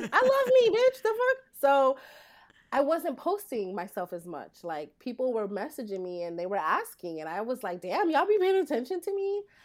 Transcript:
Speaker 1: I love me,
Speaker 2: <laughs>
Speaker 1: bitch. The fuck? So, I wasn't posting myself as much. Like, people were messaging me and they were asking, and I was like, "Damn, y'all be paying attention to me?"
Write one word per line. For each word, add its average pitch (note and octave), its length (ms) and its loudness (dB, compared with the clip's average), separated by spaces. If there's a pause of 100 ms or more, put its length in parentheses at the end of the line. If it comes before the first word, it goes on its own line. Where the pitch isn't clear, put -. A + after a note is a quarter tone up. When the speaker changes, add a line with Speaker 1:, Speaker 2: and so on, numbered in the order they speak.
(120)
Speaker 1:
I A#3+ 60 2
love B4+ 440 4
me, A4 160 4
Speaker 2:
<laughs> - 0 -
Speaker 1:
bitch. B4+ 240 4
The A4 80 0
fuck? B4 280 2 (220)
So, C#4 380 4 (760)
I C4 80 4
wasn't D4 360 0
posting B3 580 -4
myself F#3+ 380 -8
as E3+ 140 -12
much. D3 360 -14
Like, D#3 360 -10
people B3+ 340 -4
were G#3+ 140 -2
messaging G3+ 560 -8
me F3+ 200 -8
and E3+ 160 -8
they F3 80 -4
were G3 100 -2
asking, E3+ 640 -2
and D#3 80 -8
I F3+ 120 -6
was A#3 220 -6
like, F3+ 180 -6
"Damn, D4+ 280 0
y'all D#4 180 2
be G#4 120 4
paying F#4+ 180 4
attention E4 440 -2
to G4 140 -6
me?" G4 280 -4 (220)